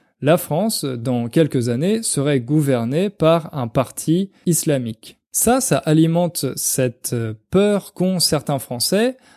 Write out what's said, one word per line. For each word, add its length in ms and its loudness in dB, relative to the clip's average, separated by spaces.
la 160 4
France, 480 -2
dans 420 -2
quelques 420 2
années, 340 0
serait 360 0
gouvernée 680 0
par 460 0
un 120 -4
parti 640 -2
islamique. 720 -2
Ça, 280 2
ça 180 0
alimente 680 2
cette, 580 -2
euh, 200 -4
peur 440 0
qu'ont 260 0
certains 400 0
Français 580 -2